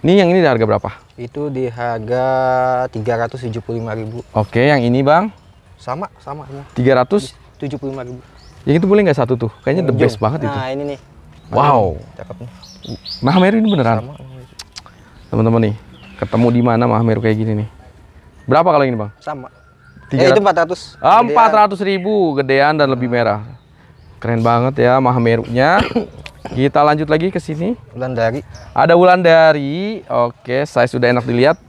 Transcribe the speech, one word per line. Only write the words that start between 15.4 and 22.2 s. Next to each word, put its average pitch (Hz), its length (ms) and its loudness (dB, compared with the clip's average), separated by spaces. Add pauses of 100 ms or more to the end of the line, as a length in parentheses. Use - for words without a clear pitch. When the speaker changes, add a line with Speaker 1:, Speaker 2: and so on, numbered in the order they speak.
Speaker 1:
nih, 107 60 -4 (420)
ketemu 117 320 0
di 120 160 0
mana 117 240 2
Mahameru 113 320 0
kayak 110 160 0
gini 110 240 -4
nih? 107 80 -8 (800)
Berapa 165 240 2
kalau 143 160 4
ini, 120 80 -4
Bang? 104 240 -8
Speaker 2:
Sama. 143 320 -14 (560)
Speaker 1:
Tiga 131 160 2
Speaker 2:
Eh, 135 80 6
itu 208 80 4
Speaker 1:
rat-, - 80 -2
Speaker 2:
empat 180 160 0
ratus. 175 160 -8 (160)
Speaker 1:
ah, 202 240 4
Speaker 2:
Gedean. 240 80 0
Speaker 1:
empat 220 240 4
ratus 208 320 2
ribu, 190 560 0